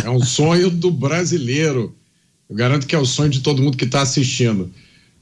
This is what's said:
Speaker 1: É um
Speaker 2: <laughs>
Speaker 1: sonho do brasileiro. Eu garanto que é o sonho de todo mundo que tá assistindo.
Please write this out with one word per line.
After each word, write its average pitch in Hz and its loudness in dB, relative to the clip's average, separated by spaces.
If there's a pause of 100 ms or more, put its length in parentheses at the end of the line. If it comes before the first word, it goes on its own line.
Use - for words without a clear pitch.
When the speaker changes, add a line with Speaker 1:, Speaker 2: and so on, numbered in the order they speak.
Speaker 1:
É 113 -4
um 127 2
Speaker 2:
<laughs> - -
Speaker 1:
sonho 170 2
do 175 0
brasileiro. 139 -2 (560)
Eu 101 -12
garanto 127 0
que - 0
é - 2
o 139 2
sonho 147 0
de 131 0
todo 139 0
mundo 139 2
que 127 -4
tá 139 0
assistindo. 123 0 (500)